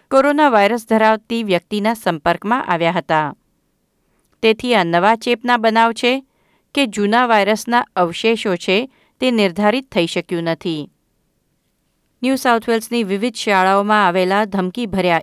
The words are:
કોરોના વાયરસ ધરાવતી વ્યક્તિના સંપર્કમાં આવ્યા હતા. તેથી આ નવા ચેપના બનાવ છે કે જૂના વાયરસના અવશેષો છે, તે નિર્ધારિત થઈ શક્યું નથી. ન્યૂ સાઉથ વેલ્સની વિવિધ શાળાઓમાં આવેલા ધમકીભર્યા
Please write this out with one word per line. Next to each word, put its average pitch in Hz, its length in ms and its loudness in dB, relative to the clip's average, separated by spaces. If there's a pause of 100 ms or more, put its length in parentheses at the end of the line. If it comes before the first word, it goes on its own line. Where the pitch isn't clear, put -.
(100)
કોરોના 285 380 4
વાયરસ 220 400 2
ધરાવતી 220 540 0
વ્યક્તિના 208 520 -2
સંપર્કમાં 175 720 -2
આવ્યા 170 260 0
હતા. 156 420 -2 (1080)
તેથી 226 320 0
આ 190 100 2
નવા 175 300 2
ચેપના 240 420 -2
બનાવ 226 360 2
છે 247 340 -2 (480)
કે 277 120 2
જૂના 208 400 0
વાયરસના 220 600 0 (100)
અવશેષો 190 600 -2
છે, 202 340 -2 (300)
તે 254 100 0
નિર્ધારિત 208 640 0
થઈ 170 140 0
શક્યું 170 360 -6
નથી. 165 480 -6 (1300)
ન્યૂ 262 140 0
સાઉથ 240 320 0
વેલ્સની 233 360 -2
વિવિધ 202 300 -4
શાળાઓમાં 202 720 2
આવેલા 185 380 0
ધમકીભર્યા 185 800 -2